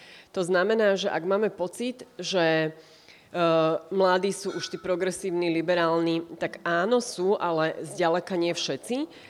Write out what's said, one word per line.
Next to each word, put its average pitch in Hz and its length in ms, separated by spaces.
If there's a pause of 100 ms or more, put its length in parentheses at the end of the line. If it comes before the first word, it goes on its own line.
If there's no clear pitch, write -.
(380)
To 190 40
znamená, 196 520
že 196 160
ak 165 160
máme 196 240
pocit, 233 560 (160)
že, 160 480
e, - 720 (480)
mladí 190 400
sú 190 240
už - 160
tí 180 80
progresívni, 180 720
liberálni, 165 720 (160)
tak - 240
áno, 185 400
sú, 190 400
ale 160 400
zďaleka 175 560
nie 170 160
všetci. 233 560 (200)